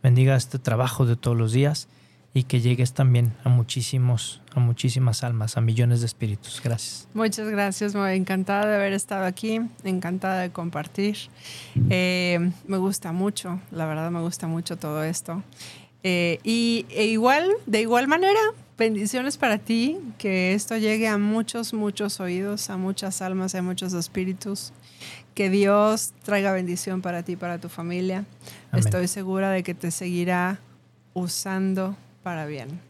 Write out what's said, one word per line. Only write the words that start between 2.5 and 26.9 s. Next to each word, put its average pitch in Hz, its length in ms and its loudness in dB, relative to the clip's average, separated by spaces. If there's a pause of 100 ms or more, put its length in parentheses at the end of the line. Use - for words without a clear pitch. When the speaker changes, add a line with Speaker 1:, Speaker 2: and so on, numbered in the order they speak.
Speaker 1:
llegues 123 340 2
también 120 380 4 (120)
a 127 40 2
muchísimos, 123 920 0 (160)
a - 20 2
muchísimas 120 640 2
almas, 113 340 -2
a 120 40 2
millones 117 400 4
de 117 60 0
espíritus. - 540 -6
Gracias. - 540 -6
Speaker 2:
Muchas 214 340 -2
gracias, 202 460 -2
Moe. 196 220 2
Encantada 190 500 0
de 214 80 2
haber 196 180 2
estado 196 320 -2
aquí, 220 360 -2 (240)
encantada 185 560 -2
de 180 100 -4
compartir. 170 680 -4 (760)
Eh, 180 600 2 (160)
me 196 120 -2
gusta 190 340 -2
mucho, 185 480 -4 (100)
la 165 160 -4
verdad 156 240 -4
me 170 100 -4
gusta 170 280 -4
mucho 165 280 -4
todo 156 280 -4
esto. 170 400 -6 (580)
Eh, 175 400 2
y, 233 480 2
e 214 140 0
igual, 247 440 4 (180)
de 214 160 2
igual 240 260 2
manera, 381 320 4 (360)
bendiciones 226 640 0
para 214 200 2
ti, 233 400 0 (200)
que 185 360 0
esto 208 220 -2
llegue 214 300 2
a 214 100 2
muchos, 220 560 -2
muchos 208 460 -4
oídos, 190 520 -4
a 196 60 -6
muchas 190 460 -4
almas, 185 320 -4
a 185 80 -2
muchos 180 300 -4
espíritus. 185 800 -4 (640)
Que 196 160 0
Dios 208 600 4 (120)
traiga 196 280 0
bendición 185 480 -4